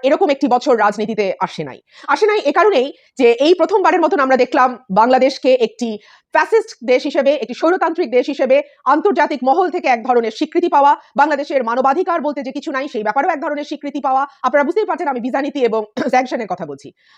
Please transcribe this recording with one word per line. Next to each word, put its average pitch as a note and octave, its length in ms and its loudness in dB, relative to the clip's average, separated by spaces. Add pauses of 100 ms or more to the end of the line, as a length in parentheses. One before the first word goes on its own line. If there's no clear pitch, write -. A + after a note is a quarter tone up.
এরকম D4 280 2
একটি C#4 180 0
বছর B3 300 2
রাজনীতিতে G#3 640 0
আসে E3+ 240 -6
নাই। B2+ 160 -12 (280)
আসে - 180 2
নাই G#4 140 0
এ C#4+ 120 0
কারণেই F4+ 400 2 (260)
যে A#3 140 6
এই C#4+ 220 4
প্রথমবারের F4+ 460 2
মতন D4+ 200 0
আমরা C4 160 2
দেখলাম B3+ 420 0 (120)
বাংলাদেশকে B3+ 640 2
একটি A3+ 440 -2 (340)
ফ্যাসিস্ট G#4 440 0 (100)
দেশ B3+ 160 2
হিসেবে, C#4+ 320 0
একটি A3+ 200 -8
স্বৈরতান্ত্রিক E4 560 -2
দেশ B3 160 0
হিসেবে C#4 360 0 (220)
আন্তর্জাতিক D4 600 2
মহল D#4 260 2
থেকে D#4+ 180 -4
এক A#3 160 0
ধরনের A#3+ 260 0
স্বীকৃতি E4 380 -2
পাওয়া, C#4+ 280 4 (200)
বাংলাদেশের C#4+ 480 0
মানবাধিকার C4+ 560 0
বলতে C#4+ 220 -4
যে B3+ 100 -8
কিছু C#4+ 180 -8
নাই C4+ 180 -6
সেই A3+ 140 -8
ব্যাপারেও F4+ 280 0
এক D#4 100 -4
ধরনের D4 240 -6
স্বীকৃতি C#4+ 360 -8
পাওয়া। C4 260 0 (160)
আপনারা C#4+ 220 2
বুঝতেই F#4 200 0
পারছেন E4 240 -4
আমি B3+ 120 -4
ভিসা C4 220 -4
নীতি C#4+ 220 -2
এবং A3 200 0 (120)
<clears throat> D4+ 120 -4
স্যাংশনের B3+ 380 -2
কথা F3 200 -8
বলছি। C#3 260 -16 (260)